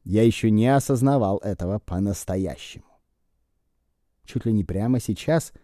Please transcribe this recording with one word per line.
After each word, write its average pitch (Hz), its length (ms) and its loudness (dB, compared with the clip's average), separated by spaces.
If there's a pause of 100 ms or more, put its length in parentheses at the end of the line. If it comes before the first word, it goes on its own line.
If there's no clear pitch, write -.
я 104 180 2
ещё 113 260 4
не 110 260 4
осознавал 131 640 2
этого 95 400 -4
по-настоящему. 95 1080 -6 (1400)
Чуть - 220 -6
ли 113 60 2
не 104 120 2
прямо 110 360 -2
сейчас - 520 -2 (120)